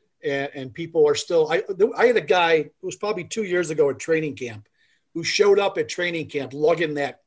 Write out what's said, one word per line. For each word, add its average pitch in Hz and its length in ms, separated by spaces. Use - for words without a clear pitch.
and, 139 300
and 131 200
people 165 320
are 147 80
still, 160 360
I, 175 120
I 214 100
had 240 100
a 180 60
guy, 170 300
it 151 280
was 185 160
probably 180 280
two - 180
years 180 280
ago 151 200
at 123 80
training 156 380
camp, 113 320
who 165 100
showed 202 360
up 196 180
at 156 120
training 170 400
camp 135 260
lugging 156 400
that 143 320